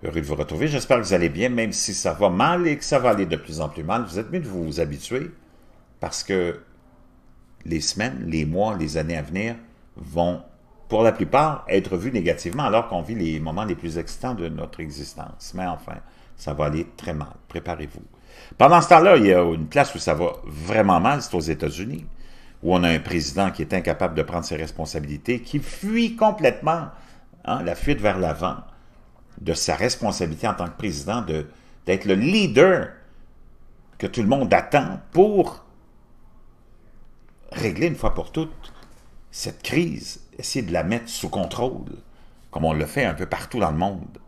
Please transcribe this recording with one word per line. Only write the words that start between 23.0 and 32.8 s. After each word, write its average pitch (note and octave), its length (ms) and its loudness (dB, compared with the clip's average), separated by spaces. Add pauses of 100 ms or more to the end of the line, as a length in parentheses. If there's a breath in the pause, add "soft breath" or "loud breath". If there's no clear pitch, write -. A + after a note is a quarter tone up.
qui - 100 -8
est D2 140 -6
incapable E2+ 400 -2
de D#2 80 0
prendre E2+ 200 -4
ses E2 120 -6
responsabilités, D#2 840 -6
qui - 180 -6
fuit A3+ 560 -2
complètement, D#3+ 720 2 (580 loud breath)
hein, - 160 -2
la E2+ 140 -4
fuite C#3 260 0
vers G2+ 160 2
l'avant E2 400 -2 (840 soft breath)
de E2 140 -2
sa D#2+ 220 -2
responsabilité F#2+ 720 -2
en G2+ 80 -2
tant F2 100 -6
que D#2+ 100 -10
président, F2+ 460 -6
de, D#2 240 -4 (400 soft breath)
d'être F#2+ 200 0
le G2 100 4
leader D#3+ 720 4 (1120)